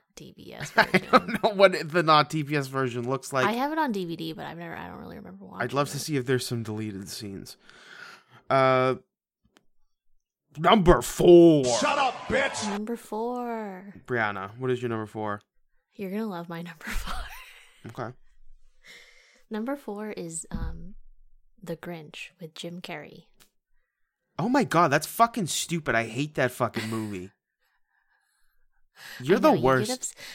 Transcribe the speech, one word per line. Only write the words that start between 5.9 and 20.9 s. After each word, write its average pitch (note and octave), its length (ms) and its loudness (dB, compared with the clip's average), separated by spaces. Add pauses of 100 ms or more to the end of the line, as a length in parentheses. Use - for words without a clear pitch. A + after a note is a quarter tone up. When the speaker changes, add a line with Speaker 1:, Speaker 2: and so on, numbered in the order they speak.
Speaker 1:
it. - 20 -6
Speaker 2:
see D3+ 160 -6
if B2+ 100 -2
there's B2+ 220 0
some A#2 160 -4
deleted G#2+ 460 -8
scenes. - 480 -14 (920)
Uh, C3 460 4 (1600)
number E3+ 460 6
four. E3+ 640 10
Speaker 3:
Shut C#4+ 320 2
up, C4+ 160 2 (140)
bitch! A3+ 420 -2
Speaker 1:
Number G#3+ 260 -6
four. A3 1000 -8 (100)
Speaker 2:
Brianna, G#2 540 -2
what B2+ 100 -2
is B2 120 0
your B2 80 -4
number A2 180 -4
four? G#2 340 -6 (540)
Speaker 1:
You're F#3+ 160 -10
gonna A3 160 -6
love E3+ 200 -10
my E3+ 140 -10
<laughs> - 0 -
number E3+ 240 -16
four. - 380 -6 (640)
Speaker 2:
Okay. A#2 280 -12 (1300)
Speaker 1:
Number A3+ 260 -6
four G#3+ 360 -12
is, E3 400 -10
um, E3+ 420 -8 (680)